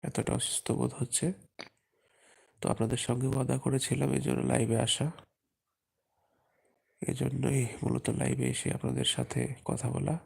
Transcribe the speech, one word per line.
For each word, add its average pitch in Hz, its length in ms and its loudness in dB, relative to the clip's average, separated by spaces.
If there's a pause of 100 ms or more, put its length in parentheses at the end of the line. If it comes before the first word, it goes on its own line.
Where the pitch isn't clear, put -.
এতটা - 300 -2
অসুস্থ - 380 -2
বোধ 123 240 0
হচ্ছে। - 380 -2 (1300)
তো - 80 0
আপনাদের 113 280 2
সঙ্গে 123 300 0
ওয়াদা 131 320 0
করেছিলাম, 135 540 2
এই - 80 2
জন্য - 220 0
লাইভে 120 380 4
আসা, 127 300 2 (1900)
এই - 140 0
জন্যই 131 520 0 (160)
মূলত 127 280 0
লাইভে 127 380 0
এসে - 240 -2
আপনাদের - 320 -2
সাথে 123 500 -2 (100)
কথা - 260 -2
বলা। 143 360 -2